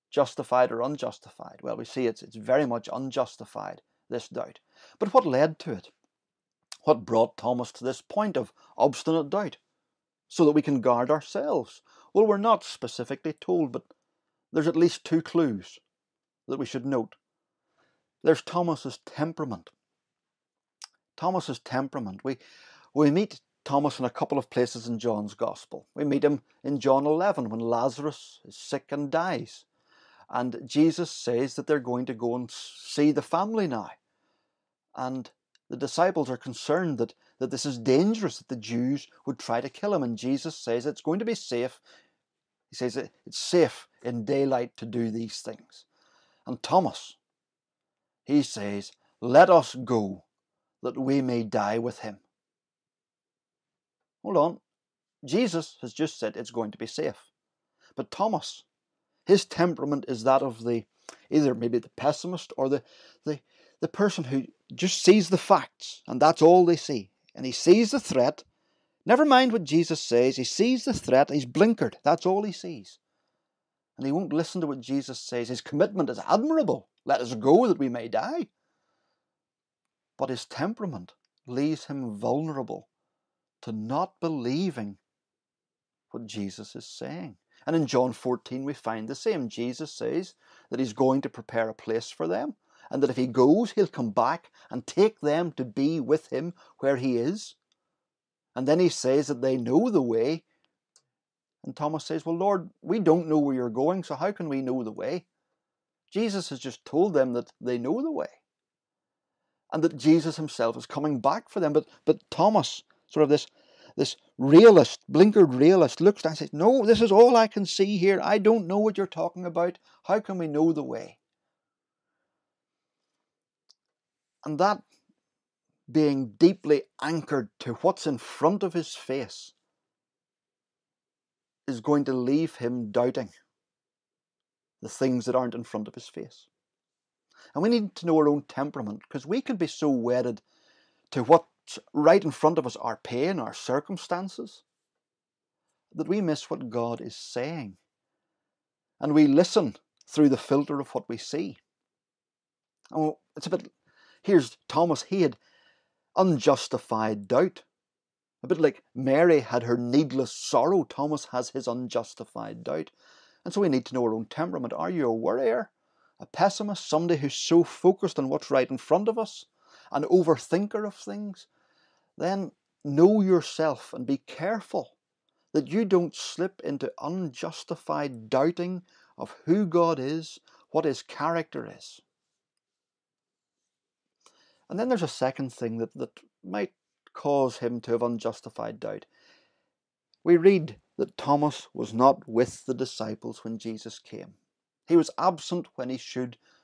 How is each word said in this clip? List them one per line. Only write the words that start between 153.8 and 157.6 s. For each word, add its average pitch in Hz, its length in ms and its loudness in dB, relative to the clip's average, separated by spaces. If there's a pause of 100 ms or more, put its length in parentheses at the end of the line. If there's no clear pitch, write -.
here's 160 340 4 (120)
Thomas, 160 360 0
he 190 180 0
had 135 140 0 (800)
unjustified 117 1120 0
doubt. 156 380 0 (800)